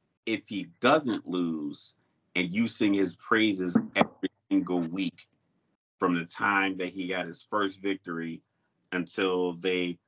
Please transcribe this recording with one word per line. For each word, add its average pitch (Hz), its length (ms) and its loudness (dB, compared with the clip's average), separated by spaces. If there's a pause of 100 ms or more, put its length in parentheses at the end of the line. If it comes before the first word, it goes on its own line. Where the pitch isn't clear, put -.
(280)
if 107 200 -2
he 95 180 -4 (160)
doesn't 127 460 4
lose 82 680 -4 (400)
and 90 180 0
you 113 140 2
sing 107 260 2
his 95 220 2
praises 98 600 2 (200)
every - 340 0 (220)
single 90 300 2
week 85 460 -6 (720)
from 90 160 2
the 85 100 -2
time 98 520 0
that 90 120 -4
he 90 180 -6
got 90 200 -4
his 82 160 -14
first 98 360 -2
victory 85 600 -4 (500)
until 90 640 0
they 87 540 -2